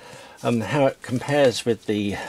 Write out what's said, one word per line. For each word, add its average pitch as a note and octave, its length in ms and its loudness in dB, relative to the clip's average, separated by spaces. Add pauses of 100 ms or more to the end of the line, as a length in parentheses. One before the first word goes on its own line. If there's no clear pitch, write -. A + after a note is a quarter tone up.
(440)
um, A#2+ 180 0
how C3+ 240 2
it - 160 0
compares C3+ 640 0
with A#2 220 -2
the G#2 240 0 (180)